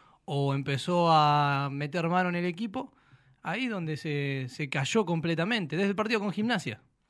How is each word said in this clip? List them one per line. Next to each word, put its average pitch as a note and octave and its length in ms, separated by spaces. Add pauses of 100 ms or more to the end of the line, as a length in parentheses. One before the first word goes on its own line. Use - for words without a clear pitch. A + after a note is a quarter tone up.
(260)
o C#3 260
empezó C#3+ 580
a D3 600
meter D3 380
mano F3+ 220
en F3 40
el F3 120
equipo, G#3 460 (500)
ahí A3+ 260
donde E3+ 280
se, C#3 520
se C#3+ 200
cayó D3 380
completamente, E3 680
desde G3 140
el G3+ 40
partido A3 240
con G3+ 140
Gimnasia. G#3 500 (280)